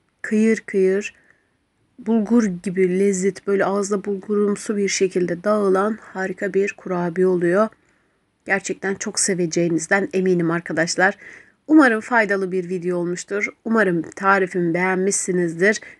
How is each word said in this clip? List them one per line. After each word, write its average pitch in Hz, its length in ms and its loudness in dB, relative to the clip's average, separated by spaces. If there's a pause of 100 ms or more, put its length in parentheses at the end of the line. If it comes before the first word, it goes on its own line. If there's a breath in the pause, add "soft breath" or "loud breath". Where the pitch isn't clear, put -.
(220)
kıyır 220 440 2
kıyır 190 500 0 (840 soft breath)
bulgur 226 440 2
gibi 185 560 -2
lezzet, 196 480 0
böyle 196 180 2
ağızda 196 400 -2
bulgurumsu 208 720 -2
bir 196 100 0
şekilde 180 560 -2
dağılan 208 580 0
harika 190 520 -8
bir 196 240 0
kurabiye 180 500 -2
oluyor. 180 400 2 (800 soft breath)
Gerçekten 196 500 -4
çok - 240 -8
seveceğinizden 175 960 0
eminim 180 380 2
arkadaşlar. 170 680 -2 (500 loud breath)
Umarım 254 340 6
faydalı 196 500 0
bir 180 180 -2
video 180 280 -2
olmuştur. 175 500 -4 (180)
Umarım 196 360 2
tarifimi 185 720 0
beğenmişsinizdir. 185 1080 0 (180 loud breath)